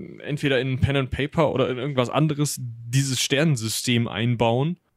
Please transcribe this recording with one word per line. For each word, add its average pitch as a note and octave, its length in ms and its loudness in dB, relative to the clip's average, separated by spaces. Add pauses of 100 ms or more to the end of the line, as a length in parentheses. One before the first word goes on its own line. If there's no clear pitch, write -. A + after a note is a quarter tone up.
(200)
entweder C#3 400 0
in C3 200 -2
Pen C#3 160 2
and C3+ 140 0
Paper D3 420 0
oder B2 180 2
in B2+ 80 -4
irgendwas B2+ 320 0
anderes D3 500 0
dieses A#2+ 640 -2
Sternensystem A#2+ 840 2
einbauen A#2+ 720 0 (180)